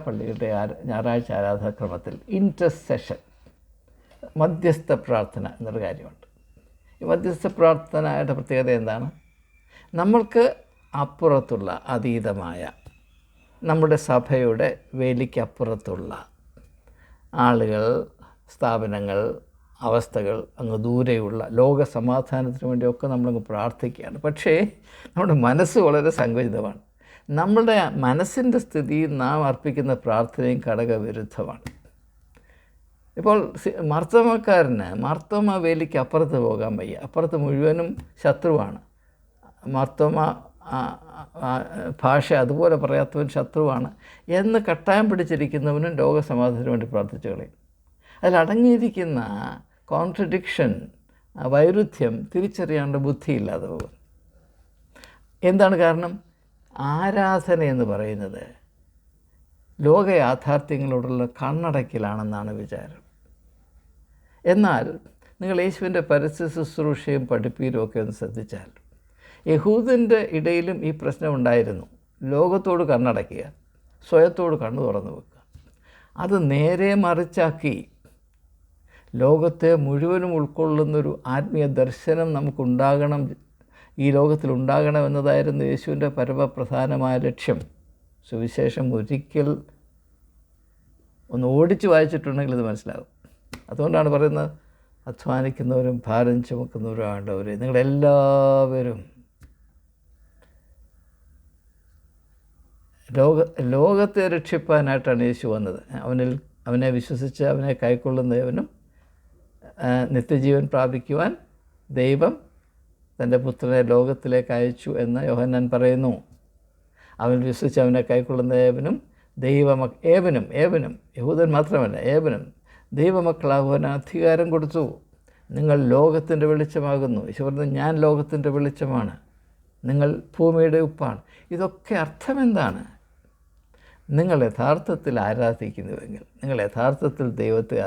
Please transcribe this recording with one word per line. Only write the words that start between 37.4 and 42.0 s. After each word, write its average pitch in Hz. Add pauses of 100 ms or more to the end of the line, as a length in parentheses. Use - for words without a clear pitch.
മുഴുവനും 156 (340)
ശത്രുവാണ്. 139 (960)
മാർത്തോമ, 151 (600)
ആ, - (680)
ആ, 127 (520)